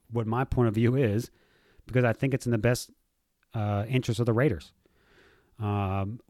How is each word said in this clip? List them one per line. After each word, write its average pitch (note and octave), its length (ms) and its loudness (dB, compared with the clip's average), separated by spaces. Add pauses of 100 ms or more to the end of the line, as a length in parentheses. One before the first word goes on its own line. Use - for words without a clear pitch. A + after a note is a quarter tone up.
what A2+ 160 -4
my A#2+ 200 -2
point A#2+ 240 2
of G2+ 40 0
view A#2 220 2
is, A#2+ 360 0 (540)
because B2 200 2
I A2+ 80 2
think C3 200 -2
it's - 120 -4
in A#2+ 80 0
the A2+ 40 2
best, A#2+ 340 0 (640)
uh, G#2 360 -2
interest A#2+ 320 0
of A#2 40 -2
the A#2 80 2
Raiders. A2+ 380 0 (880)
Um, G2+ 720 -4